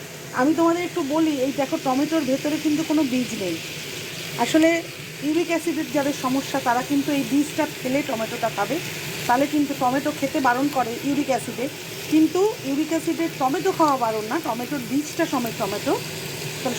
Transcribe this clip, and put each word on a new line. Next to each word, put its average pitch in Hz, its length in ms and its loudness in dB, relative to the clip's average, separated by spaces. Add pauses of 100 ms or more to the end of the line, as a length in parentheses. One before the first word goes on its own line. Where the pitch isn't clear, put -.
(320)
আমি 262 220 4
তোমাদের 339 280 4
একটু 339 200 -2 (120)
বলি, 311 260 2
এই 262 160 2
দেখো, 269 280 0
টমেটোর 294 360 2
ভেতরে 277 440 0
কিন্তু 302 260 2
কোনো 311 120 4
বীজ 247 280 0 (120)
নেই। 175 140 -2 (800)
আসলে 320 440 4 (440)
ইউরিক 311 260 2
অ্যাসিডের 320 320 -2 (100)
যাদের 285 280 0
সমস্যা, 269 420 0
তারা 247 180 2
কিন্তু 285 300 0
এই 277 180 0
বীজটা 285 360 2 (140)
ফেলে 262 280 0
টমেটোটা 226 480 -2
খাবে, 202 200 0 (500)
তাহলে 262 200 4
কিন্তু 285 340 0
টমেটো 269 300 2 (100)
খেতে 277 200 0
বারণ 262 360 4
করে 233 160 0 (120)
ইউরিক 277 220 0
অ্যাসিডে, 240 420 -2 (420)
কিন্তু 359 440 4 (100)
ইউরিক 277 240 0
অ্যাসিডে 330 400 0 (100)
টমেটো 320 400 2
খাওয়া 294 180 6
বারণ 220 340 0
না, 311 140 0
টমেটোর 247 360 -4 (100)
বীজটা 294 360 0
সমেত 240 320 -2
টমেটো, 208 340 0 (720)
তাহলে 247 160 -2